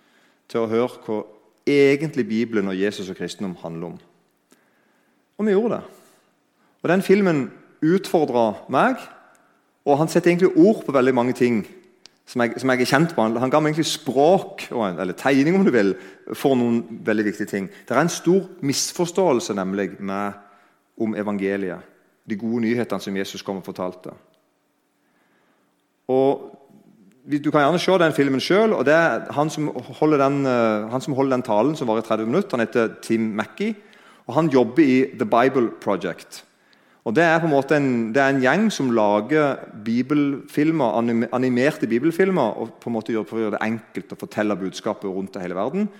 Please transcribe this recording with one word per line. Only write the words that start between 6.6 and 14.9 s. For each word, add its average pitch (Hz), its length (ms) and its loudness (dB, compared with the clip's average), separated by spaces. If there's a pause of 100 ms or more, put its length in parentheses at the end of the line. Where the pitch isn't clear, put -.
Og 135 80 -4
den 185 160 2
filmen 185 380 4 (420)
utfordret 139 880 2
meg, 214 240 2 (880)
og 143 160 4
han 160 80 0
setter 170 240 4
egentlig 175 240 2
ord 208 300 6
på 139 100 0
veldig 131 160 4
mange 123 240 0
ting 120 240 2 (680)
som 123 140 -6
jeg, 113 160 -4
som 131 80 -2
jeg 127 100 2
er 123 80 2
kjent 156 240 2
på. 113 140 0
Han, 110 80 0 (100)
han 131 80 -2
ga 151 80 4
meg 151 140 0
egentlig 151 180 -2
språk, - 800 0
og 117 140 -2
en, 90 180 -4